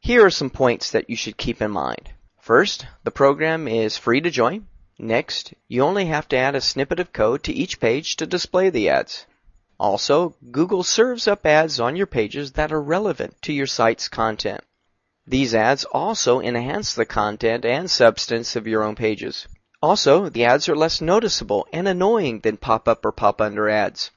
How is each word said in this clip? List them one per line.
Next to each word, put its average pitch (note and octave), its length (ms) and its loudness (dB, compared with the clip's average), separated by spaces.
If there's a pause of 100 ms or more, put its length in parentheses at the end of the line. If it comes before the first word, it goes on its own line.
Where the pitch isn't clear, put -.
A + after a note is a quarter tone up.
Here A#3 220 6
are F#3+ 60 6
some D3 180 -4
points - 440 0
that - 180 0
you A#2 60 -6
should G#2+ 200 -10
keep - 240 -6
in G#2+ 120 -2
mind. C2+ 360 -6 (320)
First, B2+ 460 2 (180)
the A#2 60 -2
program D#3 580 0
is A2+ 300 -2
free B2 240 2
to E3+ 80 -2
join. C3+ 360 -2 (320)
Next, - 540 -4 (160)
you A#2+ 140 0
only F#3 240 0
have D#3 220 -4
to C3+ 100 0
add C3+ 160 0
a C3+ 80 -2
snippet - 380 -4
of F3 120 -6
code A#2 300 0
to D3+ 100 -6
each - 280 -6
page B2+ 360 0
to D#3+ 100 -6
display F#3 440 0
the A2 180 0
ads. - 380 -2 (520)
Also, C#3+ 580 0 (140)
Google F3+ 320 0
serves A#3 460 0
up G3+ 160 -2
ads D#3 340 4
on B2 180 -2
your F#3+ 100 -2
pages C3 460 -4
that D#3 200 -4
are D#3 80 -2
relevant E3+ 640 -4
to D#3 100 -6
your C#3 140 -2
site's A#2 420 0
content. G#2+ 560 -4 (640)
These B2+ 280 0
ads A#2 300 2
also C3+ 560 0
enhance C3 540 -4
the A#2 100 0
content A2+ 640 -2
and D3+ 240 -2
substance A#2 680 2
of A2 100 -6
your A2 160 0
own G#2+ 140 -4
pages. G#2+ 500 -4 (360)
Also, E3 480 4
the A#2 160 2
ads C3 240 4
are D3 60 2
less D#3+ 260 0
noticeable D#3+ 720 0
and F3 120 -4
annoying F3+ 540 0
than G#2+ 160 0
pop-up A2+ 480 0
or G#2+ 80 0
pop-under G#2+ 560 0
ads. G#2+ 480 -2